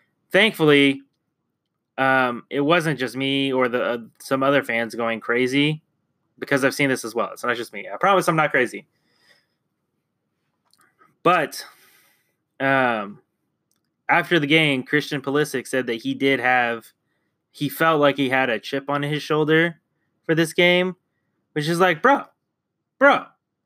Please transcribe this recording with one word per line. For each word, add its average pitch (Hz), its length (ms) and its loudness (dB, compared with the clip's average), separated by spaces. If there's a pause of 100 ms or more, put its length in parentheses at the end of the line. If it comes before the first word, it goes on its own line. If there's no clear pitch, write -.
(320)
thankfully, 151 680 4 (960)
um, 131 520 0
it 143 120 -2
wasn't 156 380 0
just 123 160 -6
me 135 380 -2
or 127 160 0
the, 117 140 -2
uh, 113 140 -2 (220)
some 135 240 -4
other 135 200 2
fans 117 320 -6
going 113 240 -4
crazy, 135 640 0 (560)
because 139 240 -2
I've 131 100 0
seen 143 160 0
this 123 160 -4
as 110 80 -10
well. 107 180 -4
It's - 120 -16
not 120 120 -2
just 117 180 -10
me. 101 180 -14
I 101 60 -10
promise 185 300 2
I'm 165 80 2
not 151 160 0
crazy. 120 360 -2 (2250)
But, 165 420 0 (960)
um, 123 600 0 (880)
after 165 320 2
the 147 80 -2
game, 147 360 2
Christian 143 380 -4
Pulisic 139 460 -4
said 127 200 -4
that 120 140 -4
he 135 120 -6
did 135 260 0
have, 120 480 -2 (640)
he 147 180 -6
felt 165 300 0
like 143 180 4
he 139 120 0
had 131 200 0
a 110 100 -2
chip 139 300 -8
on 143 140 -2
his 147 180 -4
shoulder 160 580 0 (460)
for 165 80 0
this 156 200 0
game, 180 420 2 (580)
which 151 140 -4
is 170 120 0
like, 175 220 2
Bro, 277 220 4 (760)
bro, 269 280 4 (400)